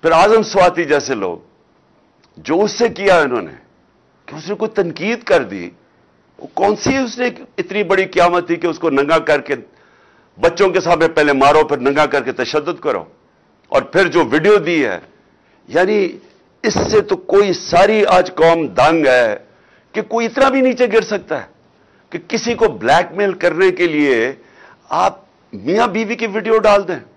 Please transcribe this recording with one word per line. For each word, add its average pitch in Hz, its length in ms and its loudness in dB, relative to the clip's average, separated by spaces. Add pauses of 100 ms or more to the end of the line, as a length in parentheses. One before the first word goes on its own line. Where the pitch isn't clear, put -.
फिर 160 100 2
आजम 208 300 4
स्वाति 175 420 2
जैसे 139 300 0
लोग, 92 280 -6 (960)
जो 139 180 -4
उससे 214 320 0
किया 185 320 2
इन्होंने, 117 320 -4 (760)
कि 147 80 -16
उसने 156 180 -10
कोई 214 140 -6
तनकीद 196 540 -6
कर 180 160 0
दी, 92 340 -8 (680)
वो 143 160 -18
कौन 202 180 0
सी 269 240 -4
उसने 240 380 -4 (220)
इतनी 190 240 -6
बड़ी 190 220 0
क्यामत 175 460 0
थी 170 60 0
कि 170 100 -6
उसको 165 240 -2
नंगा 143 280 0
करके 147 360 -2 (840)
बच्चों 190 300 2
के 180 100 0
सामने 165 280 2
पहले 151 240 2
मारो, 143 300 4
फिर 147 160 0
नंगा 143 280 0
करके 131 260 -2
तशद्दुद 147 520 -4
करो, 101 280 -4 (600)
और 135 200 0
फिर 185 160 2
जो 156 160 2
वीडियो 156 320 2
दी 165 260 0
है, 95 200 -4 (680)
यानी 190 500 0 (440)
इससे 320 360 0
तो 196 160 -4
कोई 381 360 2
सारी 202 520 2
आज 180 260 2
कौम 165 380 2
दंग 147 380 2
है 120 400 2 (480)
कि 214 80 -4
कोई 226 220 -4
इतना 262 260 0
भी 262 120 0
नीचे 247 260 2
गिर 214 140 2
सकता 196 340 -4
है 107 140 -12 (640)
कि 170 60 -10
किसी 233 360 -6
को 185 140 0
ब्लैकमेल 165 680 0
करने 175 360 0
के 175 180 -2
लिए 139 520 0 (500)
आप 185 360 -2 (280)
मियां 185 380 -2
बीवी 220 240 -4
की 226 100 -6
वीडियो 214 320 -2
डाल 202 240 4
दें। 160 200 -8 (140)